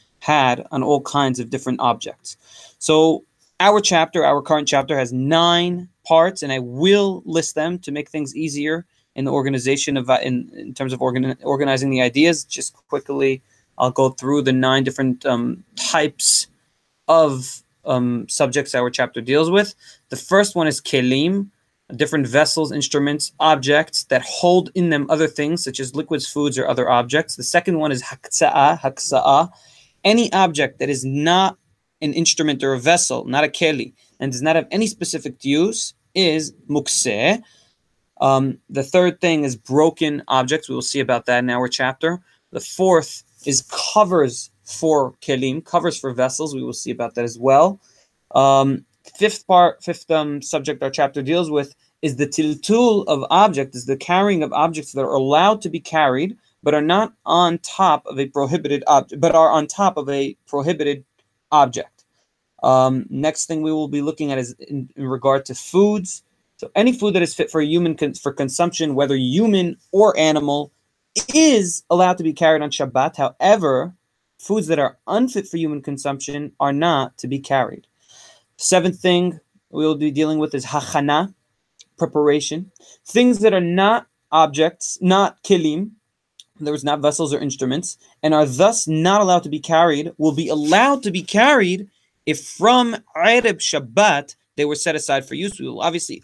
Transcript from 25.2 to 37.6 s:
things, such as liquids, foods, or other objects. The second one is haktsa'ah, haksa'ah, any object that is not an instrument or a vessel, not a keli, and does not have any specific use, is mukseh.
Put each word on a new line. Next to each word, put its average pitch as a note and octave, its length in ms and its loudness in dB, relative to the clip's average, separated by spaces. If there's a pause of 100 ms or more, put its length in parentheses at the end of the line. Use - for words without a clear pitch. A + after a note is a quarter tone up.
things, D#3 340 -4
such C#3+ 160 -8
as C3 160 -10
liquids, D3+ 320 -6
foods, D3 300 -4
or C3 100 -2
other B2 220 0
objects. B2 480 0
The B2+ 60 -12
second F3 360 0
one D3+ 140 -2
is B2+ 100 -6
haktsa'ah, - 800 0
haksa'ah, C#3 720 0 (520)
any A3 260 2
object D#3+ 480 0
that C3+ 80 -4
is C3+ 160 -4
not D#3+ 540 0 (440)
an D3+ 120 -4
instrument D#3 500 0
or C3+ 80 0
a C3 80 -2
vessel, C3 460 0
not C3+ 180 0
a D3 60 0
keli, D3+ 420 -2 (260)
and C3+ 140 -4
does B2 100 -8
not D#3 140 2
have D#3+ 160 0
any G#3+ 160 0
specific D#3+ 560 -8
use, E3 500 0 (220)
is D#3+ 380 0 (160)
mukseh. D3 720 0 (800)